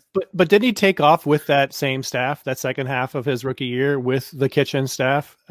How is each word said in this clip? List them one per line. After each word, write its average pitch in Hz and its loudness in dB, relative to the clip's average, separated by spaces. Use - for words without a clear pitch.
But, 190 -4
but 175 2
didn't 208 4
he 247 2
take 190 2
off 170 4
with 147 2
that 139 2
same 131 -4
staff, 131 -4
that 127 -6
second 131 -4
half 131 -4
of 127 -6
his 127 -2
rookie 131 -6
year 135 0
with 131 -2
the 139 -2
Kitchen 135 0
staff? 139 -2